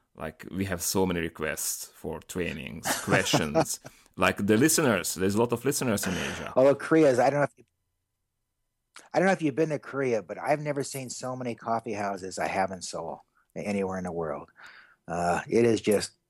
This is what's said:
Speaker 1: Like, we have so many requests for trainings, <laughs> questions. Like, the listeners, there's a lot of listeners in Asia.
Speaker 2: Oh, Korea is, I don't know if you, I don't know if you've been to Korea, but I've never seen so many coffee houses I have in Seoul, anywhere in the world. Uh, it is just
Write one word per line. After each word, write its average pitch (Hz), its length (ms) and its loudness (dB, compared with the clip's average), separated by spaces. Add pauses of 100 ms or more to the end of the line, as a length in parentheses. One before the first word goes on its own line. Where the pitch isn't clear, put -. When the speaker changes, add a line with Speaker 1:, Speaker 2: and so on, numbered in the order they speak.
(160)
Speaker 1:
Like, - 340 -12
we 95 140 -2
have 92 160 -4
so 95 240 0
many 90 160 0
requests 80 760 -6
for 80 260 -10
trainings, 80 680 -6 (140)
<laughs> - 40 -8
questions. 98 760 2 (360)
Like, 95 300 2
the 107 100 6
listeners, 127 580 4
there's 95 200 0
a 104 40 0
lot 117 140 2
of 117 120 -2
listeners 127 420 0
in 92 80 -2
Asia. 80 420 -6
Speaker 2:
Oh, 139 180 8
Korea 156 360 4
is, 120 80 4
I 127 100 4
don't 143 120 2
know 143 40 2
if - 140 -4
you, - 60 -20 (1500)
I - 60 0
don't 180 80 6
know 196 60 6
if 165 100 -2
you've 147 140 0
been 156 140 2
to 143 80 -2
Korea, 127 440 -2
but 101 160 -10
I've 143 220 0
never 147 220 -4
seen 131 280 -10
so 127 260 -8
many 123 180 -6
coffee 113 380 -4
houses 98 460 -6
I 82 100 -2
have 95 220 0
in 90 100 -10
Seoul, - 440 -10 (300)
anywhere 95 440 -2
in 90 60 -6
the 90 80 -6
world. 80 360 -6 (600)
Uh, 85 400 0
it 117 160 4
is 113 160 4
just 98 320 2 (180)